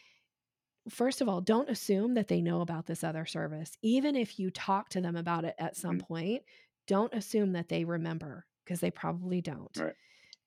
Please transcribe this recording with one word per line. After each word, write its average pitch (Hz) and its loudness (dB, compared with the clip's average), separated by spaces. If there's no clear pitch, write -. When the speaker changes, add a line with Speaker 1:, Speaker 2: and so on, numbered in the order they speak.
Speaker 1:
First 254 0
of 247 4
all, 185 2
don't 226 2
assume 208 2
that 214 2
they 175 4
know 170 2
about 165 -2
this 165 -4
other 160 -2
service. 156 -6
Even 269 4
if 233 -2
you 190 0
talk 196 0
to 185 0
them 175 0
about 170 0
it 170 -2
at - -4
some 175 -2
Speaker 2:
Mm-hmm. - 0
Speaker 1:
point, 180 -2
don't 196 2
assume 208 2
that 170 -2
they 165 2
remember, 165 -4
'cause 175 -4
they 175 2
probably 180 -2
don't, - -6
Speaker 2:
Right. - -2